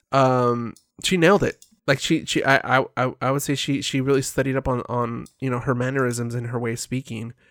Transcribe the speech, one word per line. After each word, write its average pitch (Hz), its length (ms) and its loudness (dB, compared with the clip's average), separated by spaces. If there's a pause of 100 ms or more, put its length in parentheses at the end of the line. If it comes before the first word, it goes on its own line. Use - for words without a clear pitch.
(120)
um, 123 600 2 (300)
she 185 140 0
nailed 175 260 6
it. - 200 -4 (220)
Like, 135 140 2
she, - 260 0
she, - 200 0
I, 135 340 4
I, 131 60 0 (100)
I, 127 260 -2
I 127 100 0
would 139 100 0
say 143 140 -2
she, 139 260 -2
she 139 180 -2
really 135 220 2
studied 131 340 -2
up 135 140 -2
on, 123 180 -2
on, 120 380 -4 (140)
you 135 100 -2
know, 123 100 -2
her 123 160 0
mannerisms 123 580 -2
and 120 140 -4
her 123 100 -4
way 117 160 -4
of 117 60 -8
speaking. 117 540 -8 (180)